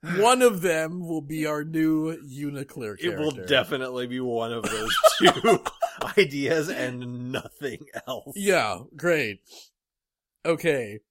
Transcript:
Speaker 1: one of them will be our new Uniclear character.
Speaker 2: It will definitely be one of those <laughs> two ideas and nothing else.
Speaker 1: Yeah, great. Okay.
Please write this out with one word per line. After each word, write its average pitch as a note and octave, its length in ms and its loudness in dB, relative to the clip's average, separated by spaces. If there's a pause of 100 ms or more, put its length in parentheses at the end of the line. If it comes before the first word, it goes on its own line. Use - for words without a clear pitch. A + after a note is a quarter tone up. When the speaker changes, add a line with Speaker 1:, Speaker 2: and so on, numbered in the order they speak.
(180)
Speaker 1:
one A#3+ 240 6
of A#3 200 6
them E3 380 0
will E3 220 -4
be D3+ 240 -4
our D3+ 180 -2
new D#3+ 540 2 (100)
Uniclear C3+ 720 -8
character. - 140 -2
Speaker 2:
It G2 40 -6
will C#3+ 280 -2
definitely B2+ 640 0
be B2 120 -6
one A#2 320 -2
of A#2 120 -4
those A2 300 -2 (140)
<laughs> - 100 4
two - 460 4 (540)
ideas D3 500 2
and B2 640 -6
nothing C3 540 -8 (200)
else. B2+ 300 -10
Speaker 1:
Yeah, D#3+ 440 2 (180)
great. C#3+ 420 0 (1040)
Okay. C#3 540 0 (120)